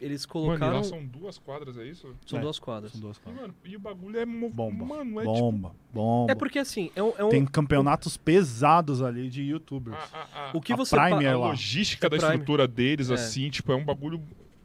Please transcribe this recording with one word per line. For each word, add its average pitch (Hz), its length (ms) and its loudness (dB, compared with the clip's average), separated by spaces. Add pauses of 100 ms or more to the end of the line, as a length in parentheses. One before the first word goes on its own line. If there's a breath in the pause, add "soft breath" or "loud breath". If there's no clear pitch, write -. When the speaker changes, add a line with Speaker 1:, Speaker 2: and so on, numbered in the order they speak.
Speaker 1:
eles 143 260 -6
Speaker 2:
Mano, - 40 -20
e 160 160 -4
Speaker 1:
colocaram 156 320 0
Speaker 2:
lá 208 60 0
são 170 200 -8
duas 151 340 -14
quadras, 139 380 -14
é 117 80 -12
isso? 143 300 -16 (100)
Speaker 1:
São 127 140 -6
Speaker 3:
É, 123 40 -2
Speaker 1:
duas 151 160 -4
quadras. 107 340 -10
Speaker 3:
são 113 100 -12
duas 104 160 -12
Speaker 2:
E, - 20 -20
Speaker 3:
quadras. 240 220 -14
Speaker 2:
mano, 185 200 -14
e 185 140 -14
o - 40 -14
bagulho 202 380 -10
é 233 60 -2
mo-, 233 240 -4
Speaker 3:
Bomba, 226 380 -4
Speaker 2:
mano, 262 340 -6
é 110 40 -4
Speaker 3:
bomba, 110 460 2
Speaker 2:
tipo - 100 -20 (120)
Speaker 3:
bomba. 117 400 2
Speaker 1:
É - 20 4
porque 269 240 -2
assim, 220 380 -4
é 185 60 -2
um, 226 160 2
é 202 60 0
um 214 40 4
Speaker 3:
Tem 139 160 6
campeonatos 143 720 2
pesados 147 840 4
ali 127 260 -2
de 131 140 -6
youtubers. 139 580 -6
Speaker 2:
Ah, 147 140 -12
ah, 156 200 -12
ah. 143 200 -10
Speaker 1:
O 160 80 -2
que 240 100 -2
Speaker 3:
A 233 40 2
Speaker 1:
você 254 200 2
Speaker 3:
Prime 156 200 6
Speaker 1:
pa- 147 60 4
Speaker 3:
é 135 140 4
lá. 123 100 2
Speaker 2:
A - 40 2
logística 110 560 -2
Speaker 1:
É 165 40 4
Speaker 2:
da 147 60 4
Speaker 1:
Prime. 160 160 4
Speaker 2:
estrutura 147 340 4
deles, 127 440 2
Speaker 1:
É. 131 40 4
Speaker 2:
assim, 127 360 -2
tipo, - 220 -4
é 131 40 4
um 143 80 -2
bagulho 147 380 -4 (420)